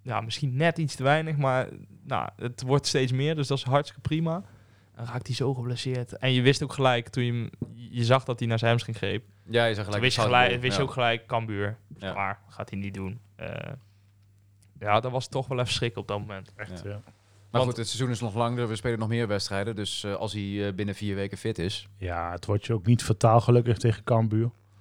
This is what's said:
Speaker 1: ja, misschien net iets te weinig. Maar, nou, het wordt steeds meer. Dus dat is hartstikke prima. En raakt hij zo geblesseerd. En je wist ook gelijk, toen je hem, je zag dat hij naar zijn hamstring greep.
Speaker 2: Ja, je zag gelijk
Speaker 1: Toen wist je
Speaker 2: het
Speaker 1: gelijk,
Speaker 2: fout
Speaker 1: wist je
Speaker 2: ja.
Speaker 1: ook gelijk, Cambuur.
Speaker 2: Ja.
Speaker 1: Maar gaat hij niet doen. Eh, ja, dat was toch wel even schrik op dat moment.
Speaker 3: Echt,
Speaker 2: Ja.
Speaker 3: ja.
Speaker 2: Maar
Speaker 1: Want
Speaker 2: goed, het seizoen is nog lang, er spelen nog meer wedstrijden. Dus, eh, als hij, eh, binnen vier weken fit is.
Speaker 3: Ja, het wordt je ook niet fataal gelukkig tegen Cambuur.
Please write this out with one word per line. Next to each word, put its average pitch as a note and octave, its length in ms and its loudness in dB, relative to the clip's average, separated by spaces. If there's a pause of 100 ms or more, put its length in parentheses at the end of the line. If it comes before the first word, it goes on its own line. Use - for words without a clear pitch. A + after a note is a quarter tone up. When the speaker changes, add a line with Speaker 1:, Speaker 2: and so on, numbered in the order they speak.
Speaker 1:
ja, A2+ 200 -4
misschien B2 340 -4
net E3 220 2
iets D#3 180 -2
te B2+ 80 -6
weinig. D#3 340 2
Maar, C3 300 2 (360)
nou, G#2 320 -4
het - 260 -8
wordt C#3 260 2
steeds C3 240 2
meer. C#3+ 240 0
Dus C#3+ 120 -2
dat C#3 100 0
is - 60 -6
hartstikke C#3 380 0
prima. E3 400 -2 (540)
En A#2+ 100 -8
raakt A#2+ 220 -8
hij B2 80 -4
zo C3+ 180 0
geblesseerd. B2 640 -4
En C3 160 2
je B2+ 80 6
wist C3+ 220 6
ook C3 100 -6
gelijk, B2+ 360 2
toen B2 140 0
je A#2+ 80 0
hem, A#2 180 -4 (240)
je A#2+ 300 -4
zag B2+ 200 6
dat B2 160 -4
hij A#2 80 -2
naar A2+ 120 2
zijn A2+ 100 2
hamstring A#2 280 0
greep. G2 260 -4 (260)
Speaker 2:
Ja, A#2 160 4
je A2+ 100 2
zag G2+ 100 -4
gelijk G#2 60 -6
Speaker 1:
Toen G#2 100 0
wist B2 140 2
je A#2+ 60 0
Speaker 2:
het A2 80 4
Speaker 1:
gelijk, B2 220 8
Speaker 2:
fout B2 100 -2
Speaker 1:
wist B2+ 140 0
je C#3+ 60 2
Speaker 2:
ja. C3+ 60 0
Speaker 1:
ook C3 60 -8
gelijk, A#2 340 0
Cambuur. G#2+ 500 -2 (200)
Speaker 2:
Ja. F#2+ 160 -8
Speaker 1:
Maar G2 340 -4
gaat - 220 -12
hij G2 100 -8
niet G2 140 -8
doen. G2 260 -8 (160)
Eh, - 140 -10 (1300)
ja, G#2 200 2
dat B2+ 120 -4
was B2+ 160 -4
toch C3 200 -6
wel B2 120 -4
even B2 140 0
schrik A#2 240 -2
op G2+ 100 -8
dat G#2 120 -4
moment. G2+ 360 -12
Speaker 3:
Echt, F#2 280 -12
Speaker 2:
Ja. G2+ 60 -8
Speaker 3:
ja. G#2 120 -10 (500)
Speaker 2:
Maar A#2+ 100 4
Speaker 1:
Want B2+ 120 2
Speaker 2:
goed, A#2 60 -6
het A2+ 100 -4
seizoen B2 200 -2
is A2+ 120 -4
nog G#2+ 140 -4
lang, A#2+ 240 0
er A2+ 180 -2
spelen A#2 220 -2
nog A2+ 80 -2
meer A#2 200 0
wedstrijden. G2+ 480 -2
Dus, - 280 -6
eh, G2+ 120 -4
als G2+ 180 -6
hij, G2+ 340 -4
eh, G2 60 -4
binnen G2+ 220 -4
vier G2+ 200 -4
weken G2 220 -6
fit A2 200 -4
is. F2 300 -4 (100)
Speaker 3:
Ja, E2+ 340 -4
het F2 140 -10
wordt G#2 200 0
je A#2 80 0
ook F#2 120 -2
niet A#2+ 180 6
fataal A2+ 380 6
gelukkig A#2+ 360 4
tegen A2+ 260 2
Cambuur. A2+ 460 2 (320)